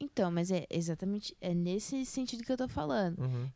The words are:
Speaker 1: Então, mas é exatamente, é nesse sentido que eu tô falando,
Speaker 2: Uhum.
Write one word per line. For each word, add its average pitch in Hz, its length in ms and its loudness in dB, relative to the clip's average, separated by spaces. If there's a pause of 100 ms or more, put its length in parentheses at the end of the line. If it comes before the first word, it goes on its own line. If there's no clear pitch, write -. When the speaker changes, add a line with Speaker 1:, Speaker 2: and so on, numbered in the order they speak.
Speaker 1:
Então, 208 300 0
mas 170 200 2
é 175 200 2
exatamente, 170 720 -2
é 180 120 0
nesse 196 520 0
sentido 247 360 -4
que - 80 -6
eu 254 60 2
tô 254 100 -2
falando, 240 540 0
Speaker 2:
Uhum. 127 340 0